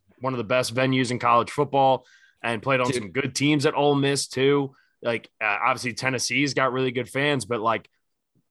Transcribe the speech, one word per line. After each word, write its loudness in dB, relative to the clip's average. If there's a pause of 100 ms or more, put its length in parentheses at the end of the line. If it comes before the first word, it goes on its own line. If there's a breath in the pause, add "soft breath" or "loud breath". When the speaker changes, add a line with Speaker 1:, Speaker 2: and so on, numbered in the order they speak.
(200)
Speaker 1:
one -4
of -4
the -4
best 0
venues 2
in -2
college 4
football, 2 (380 soft breath)
and -4
played 0
on 0
Speaker 2:
Dude. -2
Speaker 1:
some -6
good -4
teams 2
at 2
Ole 2
Miss 0
too. 0 (260 soft breath)
Like, -4 (120)
uh, 0
obviously -2
Tennessee's -2
got 0
really -2
good -4
fans, -2
but, -4
like, -2 (600)